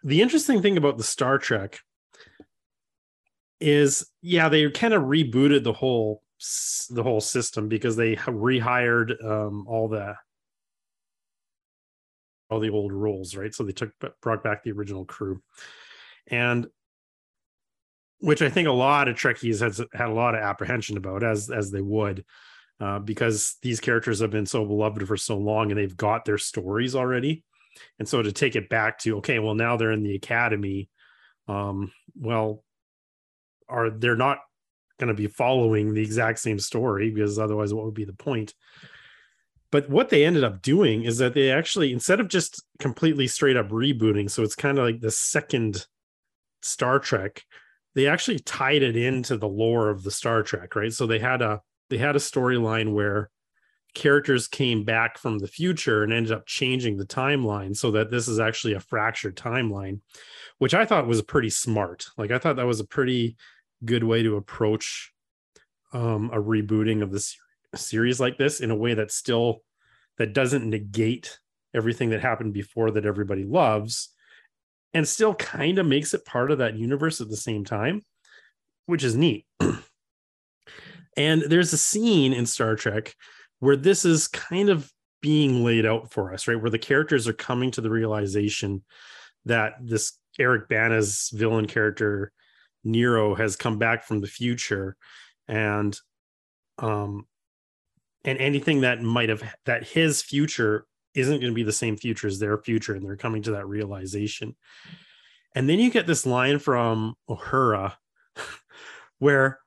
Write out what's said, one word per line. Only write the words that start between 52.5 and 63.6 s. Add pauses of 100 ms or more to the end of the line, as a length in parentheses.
where (640)
characters
came
back
from
the
future
and
ended
up
changing
the
timeline
so
that
this
is
actually
a
fractured
timeline, (580)
which
I
thought
was
pretty
smart. (100)
Like,
I
thought
that
was
a
pretty (480)